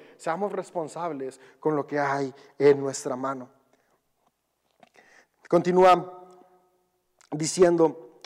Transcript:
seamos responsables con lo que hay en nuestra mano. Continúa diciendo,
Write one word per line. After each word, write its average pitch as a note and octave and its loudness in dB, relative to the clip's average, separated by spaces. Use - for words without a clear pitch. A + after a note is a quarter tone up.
seamos F#3 -6
responsables D#3+ -10
con D#3 -2
lo C#3+ -4
que D3 -6
hay C#3 -4
en C#3 6
nuestra C3+ -8
mano. C3 -10
Continúa F3+ 4
diciendo, D#3+ 2